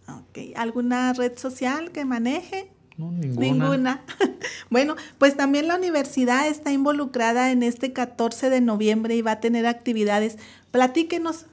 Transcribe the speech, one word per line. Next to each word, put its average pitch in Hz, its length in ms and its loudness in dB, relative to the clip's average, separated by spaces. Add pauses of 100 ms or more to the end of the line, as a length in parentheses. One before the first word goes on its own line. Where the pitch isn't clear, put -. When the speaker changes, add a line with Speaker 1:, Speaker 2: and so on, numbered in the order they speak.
Speaker 1:
ok. - 480 -16
¿Alguna 247 580 0
red 247 240 -2
social 262 540 -4
que 294 140 -6
maneje? 277 680 -4 (260)
Speaker 2:
No, 160 140 -8
ninguna. 240 600 0
Speaker 1:
Ninguna. 262 360 0
<laughs> - 60 -16 (580)
Bueno, 294 260 2 (220)
pues 277 180 6
también 285 320 2
la 349 80 2
universidad 277 720 2
está 302 240 -2
involucrada 262 800 2
en 247 100 4
este 247 300 -2
catorce 247 560 -2
de 254 140 4
noviembre 220 540 2
y 233 40 2
va 220 120 0
a 220 80 -2
tener 233 260 2
actividades. 220 720 0 (320)
Platíquenos. 330 840 0